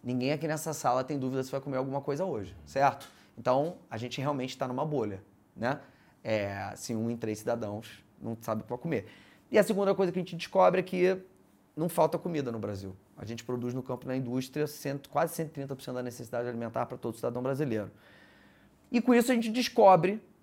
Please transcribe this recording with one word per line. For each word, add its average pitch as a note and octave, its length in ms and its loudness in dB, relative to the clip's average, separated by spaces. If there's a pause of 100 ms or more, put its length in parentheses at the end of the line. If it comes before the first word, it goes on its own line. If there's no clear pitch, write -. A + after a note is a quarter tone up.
Ninguém B2+ 280 0
aqui D#3 160 -2
nessa D#3 260 -4
sala C3 300 2
tem C#3+ 140 -4
dúvida C3 260 -2
se C3 80 -6
vai C#3 80 -2
comer C3+ 180 -4
alguma C3+ 240 -2
coisa C#3+ 220 -2
hoje, A#2 320 -6 (120)
certo? - 420 2 (260)
Então, C3+ 420 2 (120)
a A2+ 80 -8
gente A#2+ 240 -6
realmente C3 340 -2
tá C3 120 -2
numa C3 180 -4
bolha, A2 380 -2 (320)
né? B2+ 240 0 (440)
É, G#2 300 0 (180)
assim, - 240 -6
um A2+ 140 -2
em A#2 80 -4
três G#2+ 220 -4
cidadãos A2 640 -4 (180)
não A2+ 180 -6
sabe A2 220 -4
o - 20 -12
que - 60 -18
vai A#2+ 80 -4
comer. C3+ 300 -2 (440)
E G#3+ 60 6
a G#3 60 8
segunda G3 320 2
coisa F#3+ 160 2
que F3+ 80 -2
a - 20 -2
gente F3 140 -8
descobre F#3 460 4
é - 20 -4
que F#3 340 2 (580)
não E3 140 0
falta D#3+ 300 4
comida D3 320 -2
no A2+ 80 -4
Brasil. G2 360 -6 (220)
A - 80 -12
gente A#2 180 -10
produz B2 300 -4
no B2+ 80 -4
campo, B2+ 240 -8
na C3 100 -4
indústria, C3 520 -2
cento, C#3+ 420 -8
quase C3 240 0
cento D#3+ 140 -4
e D3+ 40 -12
trinta C#3 240 -6
por - 60 -18
cento B2+ 140 -8
da B2+ 80 -4
necessidade A#2+ 440 -6
alimentar A#2 380 -4
pra B2 120 -10
todo A#2 180 -6
cidadão B2 260 -4
brasileiro. B2+ 480 0 (1040)
E A#3+ 100 2
com A#3+ 140 6
isso A#3+ 160 6
a B3 40 6
gente A3+ 140 0
descobre G#3 720 6 (220)